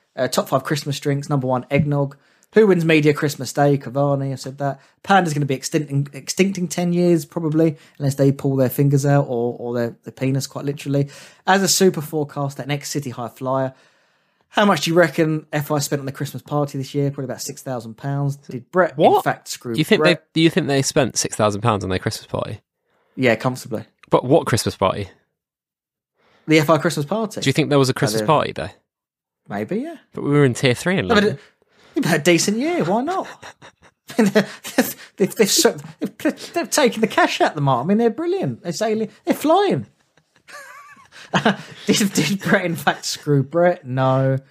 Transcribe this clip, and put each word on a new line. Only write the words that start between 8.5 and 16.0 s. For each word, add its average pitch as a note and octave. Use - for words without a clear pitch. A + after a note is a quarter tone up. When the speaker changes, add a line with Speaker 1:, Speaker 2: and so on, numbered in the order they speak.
Speaker 1:
their C3
fingers C#3+
out C#3+
or, A#2+
or A#2+
their, A#2
their -
penis, C3
quite -
literally. C#3
As G3
a F#3
super F3+
forecaster, D3
an C3
ex-City C#3+
high A2+
flyer, C3
how G#3+
much F3+
do E3+
you E3
reckon D#3
F D3
I D3+
spent C#3+